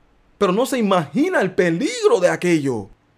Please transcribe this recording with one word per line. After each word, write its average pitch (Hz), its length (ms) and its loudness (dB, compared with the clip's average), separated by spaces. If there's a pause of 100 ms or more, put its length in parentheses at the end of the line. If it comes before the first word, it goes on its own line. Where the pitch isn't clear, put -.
(380)
Pero 196 140 2
no 226 140 0
se 269 120 -4
imagina 214 640 0
el 190 160 -2
peligro 240 640 0
de 180 80 2
aquello. 156 640 -2 (280)